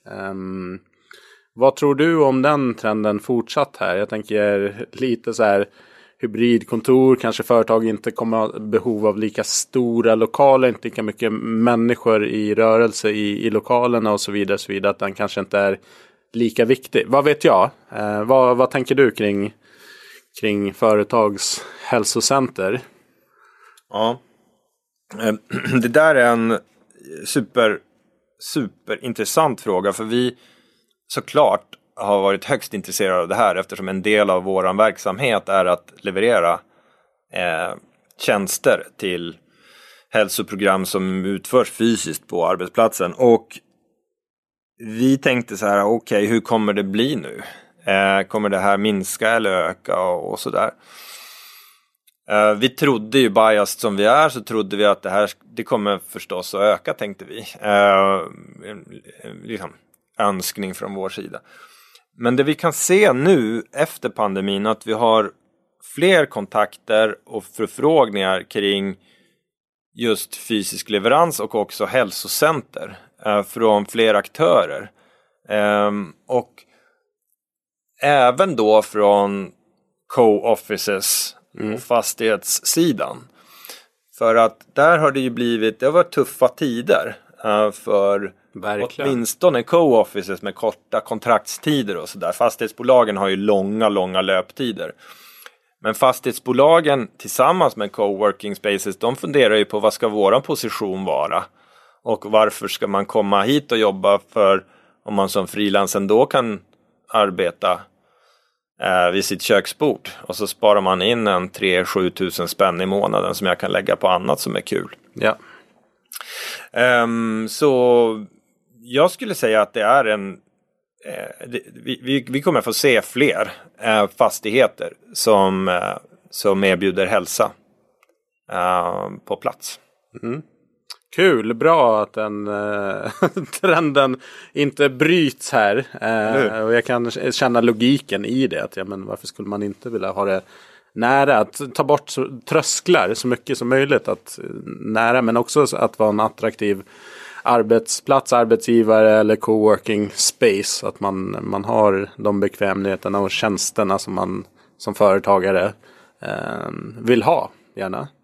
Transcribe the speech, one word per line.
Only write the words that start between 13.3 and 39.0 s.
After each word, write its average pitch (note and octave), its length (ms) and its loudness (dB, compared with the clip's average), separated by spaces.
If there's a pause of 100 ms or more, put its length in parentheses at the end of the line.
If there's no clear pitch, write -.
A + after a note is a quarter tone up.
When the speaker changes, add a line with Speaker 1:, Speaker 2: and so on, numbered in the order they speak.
Speaker 1:
i A#2 40 0
lokalerna A#2 640 0
och G#2 100 0
så G#2 100 -8
vidare, G2+ 260 -2
så - 140 -10
vidare, G2 200 -2
att - 80 -6
den G2 140 -4
kanske G2+ 260 -6
inte G2+ 200 -2
är G2 200 0 (540)
lika A#2 320 0
viktig. - 420 -2
Vad C3+ 160 2
vet D3 200 0
jag? A#2 260 4 (260)
Eh, G#2 280 -4
vad, B2 340 4
vad B2+ 140 2
tänker C3+ 240 -2
du C3 160 4
kring, G#2 420 -4 (880)
kring G2+ 320 -2
företagshälsocenter? G#2+ 2000 0 (1080)
Speaker 2:
Ja. A2+ 320 -4 (1000)
Eh, A2 140 0 (240)
<clears throat> B2+ 240 -2
det A#2+ 60 0
där D3+ 280 4
är A#2+ 160 6
en A2+ 260 0 (680)
super, A2 540 0 (600)
superintressant A#2 1200 -4
fråga, F#2+ 320 -2
för G2+ 100 -8
vi B2 320 -2 (720)
såklart B2+ 580 0 (300)
har G2+ 260 0
varit G2 240 0
högst - 280 -6
intresserade F#2 480 -2
av E2+ 60 -4
det F#2+ 80 -4
här, G#2 200 2
eftersom F#2+ 340 -8
en F#2+ 120 -6
del G#2 280 2
av F#2 140 0
våran F#2+ 340 -2
verksamhet G#2+ 720 -2
är F#2+ 160 2
att - 320 -2
leverera, F#2+ 560 0 (800)
eh, F2 420 -6 (440)
tjänster G2+ 680 0 (100)
till F2 400 -8 (720)